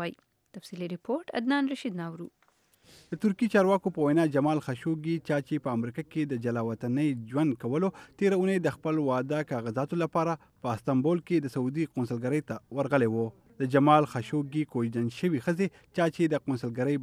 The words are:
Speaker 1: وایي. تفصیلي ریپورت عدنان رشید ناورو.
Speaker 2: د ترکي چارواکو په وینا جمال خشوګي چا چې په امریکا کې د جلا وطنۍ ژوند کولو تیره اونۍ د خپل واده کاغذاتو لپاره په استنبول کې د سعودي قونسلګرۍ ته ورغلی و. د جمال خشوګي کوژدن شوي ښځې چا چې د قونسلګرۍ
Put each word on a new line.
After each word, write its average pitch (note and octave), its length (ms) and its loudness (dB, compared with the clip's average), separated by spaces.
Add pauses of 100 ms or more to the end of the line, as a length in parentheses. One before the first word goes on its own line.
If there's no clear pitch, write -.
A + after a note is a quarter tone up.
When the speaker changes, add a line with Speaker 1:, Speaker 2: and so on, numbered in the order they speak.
Speaker 1:
وایي. E3+ 120 -6 (440)
تفصیلي F3 360 -10
ریپورت - 460 -6
عدنان C#4 340 0
رشید G3 300 -6
ناورو. E3 260 -12 (800)
Speaker 2:
د E3+ 100 -8
ترکي G#3 300 2
چارواکو F#3+ 440 4
په D3+ 100 2
وینا D#3+ 260 4
جمال D3 340 2
خشوګي D#3+ 500 -4 (120)
چا D3+ 120 2
چې D3 260 -4
په B2 120 0
امریکا A#2+ 240 -4
کې D3+ 280 -4
د B2 160 -4
جلا A#2 240 0
وطنۍ A#2+ 640 -2
ژوند C#3+ 280 2
کولو D#3 280 0 (280)
تیره G3 220 2
اونۍ F#3+ 260 2
د C#3 100 -2
خپل D#3 300 -2
واده C3+ 460 0
کاغذاتو B2 500 -4
لپاره E3 380 0 (260)
په A#2 140 -2
استنبول C#3+ 480 2
کې D#3 180 2
د B2+ 80 -8
سعودي C#3 400 -2
قونسلګرۍ B2 560 -2
ته B2+ 300 -8
ورغلی C3 340 2
و. A2+ 160 -2 (300)
د C3+ 120 -2
جمال D3+ 400 8
خشوګي C#3+ 500 -4 (120)
کوژدن A#2 340 0 (120)
شوي E3+ 260 0
ښځې F3+ 200 0 (300)
چا F3 80 2 (100)
چې E3 200 2
د C#3 100 -2
قونسلګرۍ B2+ 580 -2